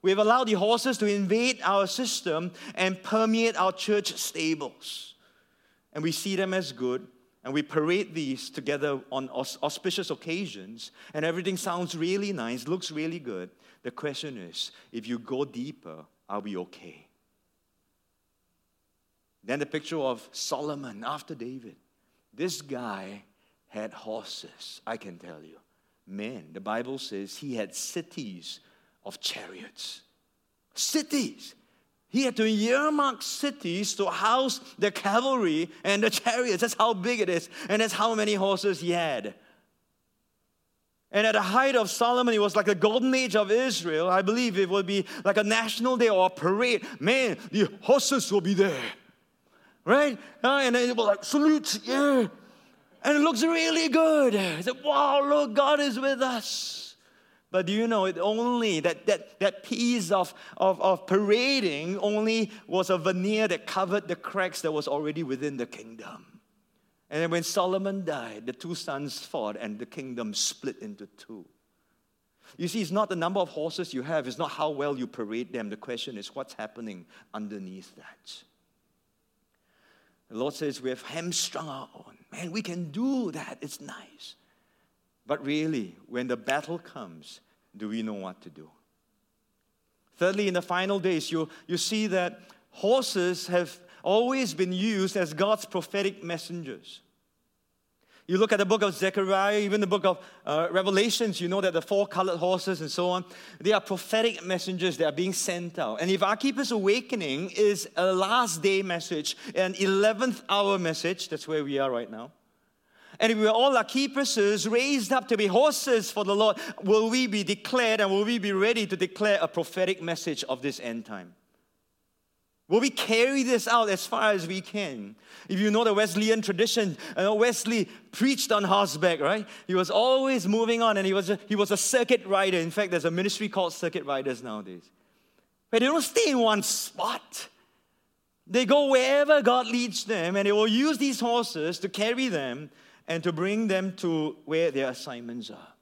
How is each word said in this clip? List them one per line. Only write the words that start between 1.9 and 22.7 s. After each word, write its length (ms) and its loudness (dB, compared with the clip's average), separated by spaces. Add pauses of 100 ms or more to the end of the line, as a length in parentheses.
and 300 -2
permeate 540 2
our 140 2
church 440 0
stables. 1000 -6 (800)
And 100 -6
we 80 0
see 240 -4
them 160 0
as 200 -2
good, 340 -4 (380)
and 100 -8
we 80 0
parade 540 0
these 340 -6
together 520 -4 (100)
on 180 -6
aus-, 320 -8
auspicious 480 -4
occasions, 800 -8 (240)
and 100 -4
everything 340 -2
sounds 380 -4
really 380 -2
nice, 340 -6
looks 220 -4
really 300 -6
good. 320 -10 (320)
The 80 -8
question 480 -8
is, 320 -10 (200)
if 160 -10
you 120 -4
go 260 -4
deeper, 600 -12 (220)
are 120 -4
we 180 -8
okay? 480 -14 (2500)
Then 140 -4
the 80 -2
picture 320 -6
of 340 -4
Solomon 720 -8
after 300 -8
David. 420 -14 (560)
This 300 -6
guy 640 -10 (460)